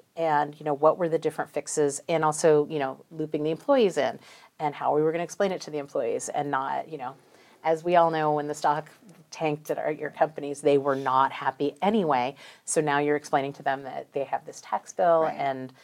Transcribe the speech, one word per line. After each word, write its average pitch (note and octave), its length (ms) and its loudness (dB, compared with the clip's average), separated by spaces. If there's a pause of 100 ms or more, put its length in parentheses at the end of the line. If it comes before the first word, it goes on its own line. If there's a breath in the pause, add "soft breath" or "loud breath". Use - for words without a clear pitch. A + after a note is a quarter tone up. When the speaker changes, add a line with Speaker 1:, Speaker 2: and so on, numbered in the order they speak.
(160)
Speaker 1:
and, D3 420 0
you D3+ 60 -10
know, D3+ 100 0
what D3 220 4
were F3+ 120 0
the D#3+ 100 0
different D3+ 320 -4
fixes, C#3+ 580 -2
and E3 160 0
also, D3+ 460 4
you D#3 80 -4
know, C3+ 200 -4 (120)
looping D#3 320 -6
the D#3 80 0
employees F#3+ 480 2
in, A#2+ 200 0 (400 loud breath)
and D3 160 -4
how C3 220 -2
we D3+ 60 2
were D#3 100 2
gonna E3+ 120 -4
explain F#3+ 280 -2
it E3 80 -8
to - 100 -14
the D3+ 80 -8
employees, C3 520 -4
and C#3+ 200 -4
not, C#3 380 -4
you D#3 80 -12
know, C3 180 -12 (480 soft breath)
as D#3+ 220 0
we F3 120 4
all E3+ 140 6
know, D#3 220 2
when D3 160 -2
the D3 60 -4
stock D3+ 340 -2 (420)
tanked D3+ 400 -4
at D3 80 -2
our, - 140 -2
your D3+ 180 -8
companies, D3 520 -2
they C#3+ 160 6
were C3+ 180 0
not C3+ 340 2
happy C#3+ 520 -4
anyway. D3+ 520 2 (300 loud breath)
So - 160 -2
now C#3+ 180 2
you're D3 180 2
explaining C#3+ 380 -2
to - 80 -20
them C#3 220 -2
that C3+ 300 -12
they C#3 100 -2
have C3 220 -6
this - 160 -16
tax - 320 -6
bill, E3+ 280 4
Speaker 2:
Right. D#3 140 -2
Speaker 1:
and C3 480 -6